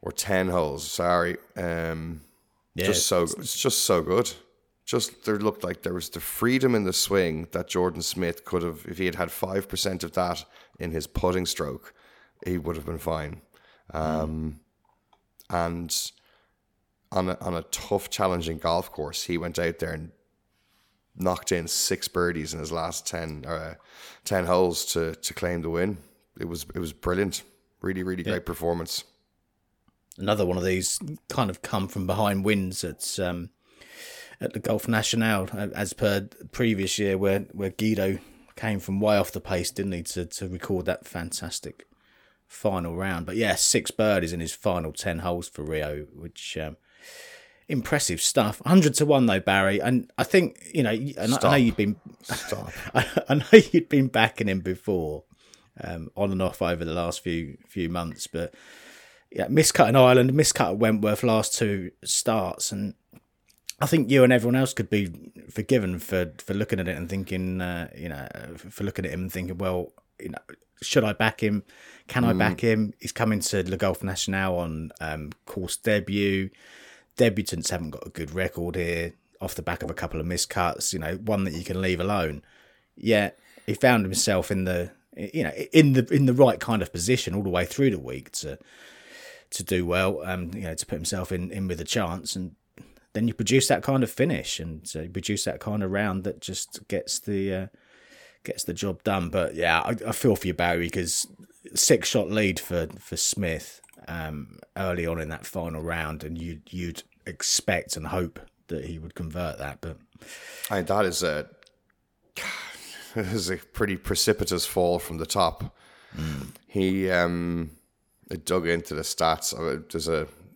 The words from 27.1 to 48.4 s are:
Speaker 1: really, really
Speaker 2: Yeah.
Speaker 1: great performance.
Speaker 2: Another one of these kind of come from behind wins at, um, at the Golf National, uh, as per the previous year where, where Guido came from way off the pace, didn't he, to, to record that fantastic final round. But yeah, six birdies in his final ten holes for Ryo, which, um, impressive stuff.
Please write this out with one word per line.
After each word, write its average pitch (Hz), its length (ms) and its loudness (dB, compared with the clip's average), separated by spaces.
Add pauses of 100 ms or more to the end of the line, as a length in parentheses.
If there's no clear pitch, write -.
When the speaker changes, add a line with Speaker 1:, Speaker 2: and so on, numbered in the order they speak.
Speaker 1:
really, 95 240 -4
really 92 180 -4
Speaker 2:
Yeah. 104 100 -2
Speaker 1:
great 92 140 -4
performance. 85 560 -4 (1160)
Speaker 2:
Another 104 280 2
one 90 120 0
of 87 60 -2
these 92 340 0 (300)
kind 113 220 0
of - 120 -10
come 98 260 -4
from 95 180 -6
behind 98 380 0
wins 95 400 0
at, - 340 -8
um, 90 320 -4 (880)
at - 120 -6
the - 60 -6
Golf 107 300 -2
National, 110 640 2
uh, 101 220 -6
as 98 200 -4
per 101 260 2
the - 300 -14
previous 104 480 0
year 101 180 2
where, 98 240 2 (120)
where 98 180 -4
Guido 101 480 0 (380)
came 107 240 -2
from 98 200 -4
way 107 160 4
off 98 160 2
the 98 80 -6
pace, 90 300 -2
didn't 98 220 -4
he, 85 100 -6
to, 90 240 -6
to 95 220 -10
record 90 380 -4
that - 200 -4
fantastic - 800 -10 (600)
final 87 500 -2
round. 90 300 -4
But 92 100 -6
yeah, 107 200 2
six - 340 2
birdies 95 420 2
in 87 80 -4
his 82 140 -6
final 85 380 -2
ten 82 280 -4
holes 87 280 -4
for - 140 -12
Ryo, 76 520 -4
which, - 440 -12
um, 78 180 -6 (920)
impressive 147 540 0
stuff. 107 420 2